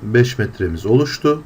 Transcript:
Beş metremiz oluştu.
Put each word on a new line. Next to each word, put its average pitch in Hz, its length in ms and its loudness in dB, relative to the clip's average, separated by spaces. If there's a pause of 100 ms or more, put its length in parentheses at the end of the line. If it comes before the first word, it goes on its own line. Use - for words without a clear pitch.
Beş 120 360 2
metremiz 90 480 -4
oluştu. 147 600 2